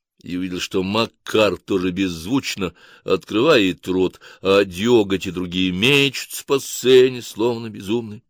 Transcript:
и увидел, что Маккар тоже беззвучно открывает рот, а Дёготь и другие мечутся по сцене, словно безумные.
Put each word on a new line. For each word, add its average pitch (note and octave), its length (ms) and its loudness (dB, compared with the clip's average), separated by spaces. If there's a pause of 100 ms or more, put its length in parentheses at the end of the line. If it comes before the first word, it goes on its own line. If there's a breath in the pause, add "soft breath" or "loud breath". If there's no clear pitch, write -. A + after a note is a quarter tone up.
(220)
и F2+ 140 -10
увидел, F2+ 220 -6
что F#2+ 240 -4
Маккар G#2 760 0
тоже F#2+ 320 -2
беззвучно F#2 840 -4 (300 loud breath)
открывает G#2 840 0
рот, F#2 340 -2 (220 loud breath)
а G2 220 4
Дёготь G2 640 2
и F#2+ 40 -6
другие F2+ 400 -2
мечутся C3+ 720 -2
по C#3 140 0
сцене, B2+ 640 4
словно A#2 480 -4
безумные. G#2+ 600 -6